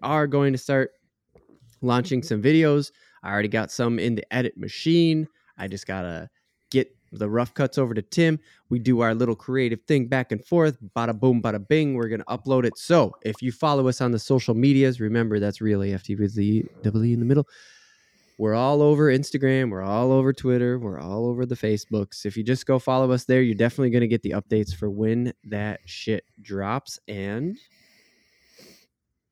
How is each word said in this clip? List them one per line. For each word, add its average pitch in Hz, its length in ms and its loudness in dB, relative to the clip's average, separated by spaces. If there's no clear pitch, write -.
are 147 240 0
going 139 260 2
to 127 40 -2
start 135 340 0
launching 123 380 0
some 107 200 -4
videos. 147 500 2
I 95 80 -8
already 104 160 0
got 107 240 -2
some 117 280 -2
in 113 160 -2
the - 180 -10
edit 120 240 -4
machine. 160 720 0
I 95 100 -10
just 98 200 -12
gotta 87 420 -8
get 127 240 0
the 107 180 -4
rough 117 260 -2
cuts 139 220 -2
over 123 160 -2
to 107 100 -4
Tim. 160 360 0
We 123 100 -2
do 117 220 2
our 113 140 2
little 117 200 0
creative 127 520 -2
thing 135 200 2
back 127 240 -2
and 107 140 -6
forth. 160 320 2
Bada 117 240 -2
boom, 123 240 4
bada 104 240 -4
bing. 151 280 2
We're 117 140 -2
gonna 107 160 -6
upload 127 400 0
it. - 120 -2
So 151 360 2
if 110 200 -4
you 127 80 -2
follow 139 360 0
us 123 140 -2
on 123 100 2
the 110 80 0
social 127 360 0
medias, 131 440 4
remember 110 400 0
that's 101 220 -2
Real 104 220 0
A 98 100 -2
F 98 100 -6
T 107 120 -8
V 104 80 -2
with 101 120 -2
the 104 300 0
double 110 220 0
E 120 80 2
in 117 60 0
the 117 60 0
middle. 139 220 2
We're 107 180 0
all 139 260 2
over 147 300 6
Instagram. 131 580 0
We're 95 140 -6
all 113 280 0
over 131 220 4
Twitter. 123 460 0
We're 95 200 -8
all 98 280 -4
over 123 180 -2
the 123 80 -8
Facebooks. 107 720 -4
If 101 100 -6
you 110 80 -6
just 127 220 0
go 131 140 2
follow 131 320 0
us 127 140 0
there, 127 180 4
you're 117 100 2
definitely 120 380 0
gonna 120 160 4
get 113 160 0
the 95 80 -4
updates 101 420 -2
for 104 160 -6
when 113 440 -2
that 104 400 -8
shit 98 380 -6
drops. 101 560 -6
And 104 480 -8